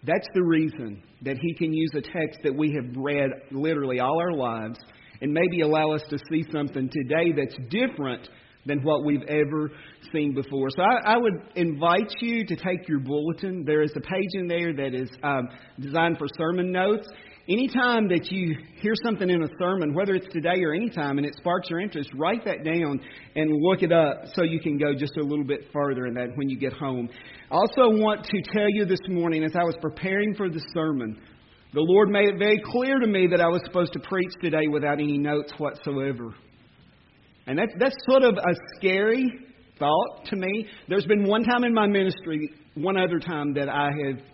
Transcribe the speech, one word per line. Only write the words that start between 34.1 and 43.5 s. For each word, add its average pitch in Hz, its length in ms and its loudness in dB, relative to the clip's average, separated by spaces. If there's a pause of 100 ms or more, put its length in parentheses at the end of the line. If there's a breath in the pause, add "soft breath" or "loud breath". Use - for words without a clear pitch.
today 156 240 0
without 147 320 0
any 147 180 0
notes 147 400 -2
whatsoever. 135 760 -4 (1120)
And 131 100 -2
that's, 226 220 0
that's 269 160 2 (120)
sort 262 140 6
of 233 140 6
a 175 180 0 (220)
scary 214 520 2 (520)
thought 151 460 2
to - 100 -6
me. 196 320 -4 (200 loud breath)
There's 185 200 0
been 208 160 4
one 208 200 4
time 247 200 4
in 240 100 4
my 214 140 6
ministry, 170 640 0 (240)
one 180 200 0
other 180 220 2
time, 147 380 -2